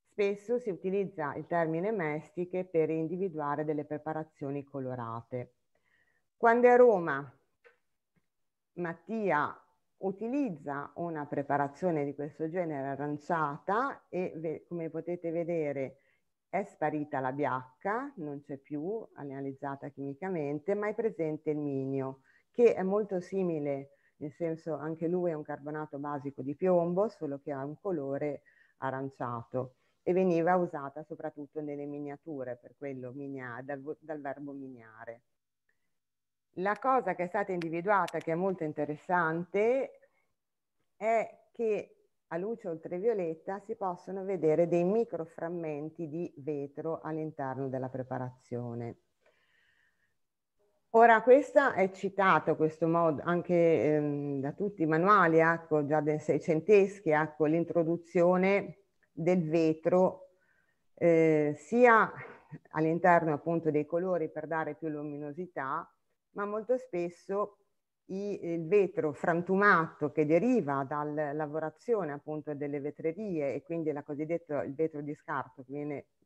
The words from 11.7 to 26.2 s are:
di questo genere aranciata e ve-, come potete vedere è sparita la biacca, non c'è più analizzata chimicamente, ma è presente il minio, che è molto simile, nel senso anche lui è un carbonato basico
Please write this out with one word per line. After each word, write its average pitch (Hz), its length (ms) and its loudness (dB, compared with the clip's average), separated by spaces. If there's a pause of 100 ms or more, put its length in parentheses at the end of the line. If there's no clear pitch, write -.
di 143 80 -4
questo 151 340 -6
genere 160 400 -4
aranciata 151 1200 -2
e 180 280 -4
ve-, 160 300 -6
come 165 220 -6
potete 165 420 -6
vedere 156 680 -4 (500)
è 190 160 -2
sparita 151 560 -4
la 131 120 -2
biacca, 147 840 -4
non 147 240 -10
c'è 143 160 -14
più 160 580 -8
analizzata 139 760 -10
chimicamente, 147 840 -6
ma 208 140 -4
è 214 60 -4
presente 165 560 -4
il 151 80 -2
minio, 135 640 -4 (280)
che 233 240 6
è 180 80 -4
molto 196 380 -2
simile, 156 760 -4 (200)
nel 147 160 -10
senso 160 420 -6
anche 160 320 -6
lui 175 240 0
è 160 40 -4
un 151 80 -8
carbonato 147 560 -10
basico 139 440 -8